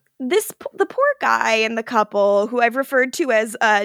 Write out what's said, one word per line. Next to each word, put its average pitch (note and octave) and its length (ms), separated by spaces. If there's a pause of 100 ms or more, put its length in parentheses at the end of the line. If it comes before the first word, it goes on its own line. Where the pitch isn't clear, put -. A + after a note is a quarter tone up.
(180)
this D4 320
p-, - 240
the F#4+ 120
poor C5 180 (160)
guy A3+ 340
and A3 240
the A#3 40
couple G3+ 640
who A#3+ 120
I've A#3 160
referred C4 380
to D4 180
as, A3 280
uh, G#3+ 240